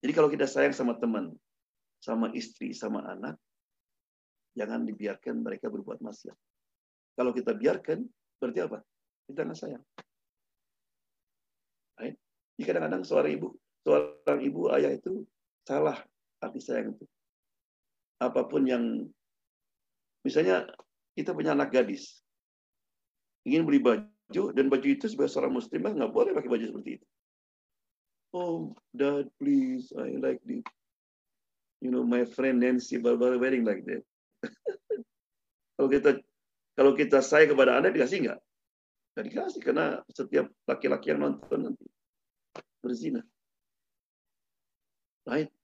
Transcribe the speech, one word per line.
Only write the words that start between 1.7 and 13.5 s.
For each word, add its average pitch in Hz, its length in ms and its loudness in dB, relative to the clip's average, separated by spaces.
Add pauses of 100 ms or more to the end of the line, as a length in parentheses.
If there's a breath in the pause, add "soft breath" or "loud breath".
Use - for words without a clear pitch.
sama 117 320 -2
istri, - 400 -10
sama 101 320 -6
anak, 98 320 -10 (1120)
jangan 117 320 -6
dibiarkan 110 560 -8
mereka 110 300 -8
berbuat 104 320 -12
maksiat. - 320 -16 (800)
Kalau 123 160 0
kita 117 240 -2
biarkan, 160 480 -2 (340)
berarti - 220 -4
apa? - 240 -6 (400)
Kita 143 240 -14
nggak 160 120 -10
sayang. - 240 -12 (2000)
Baik. - 200 -10 (380)
Jadi - 140 -10
kadang-kadang 170 400 -2
seorang 151 260 2
ibu, 156 140 -8 (400)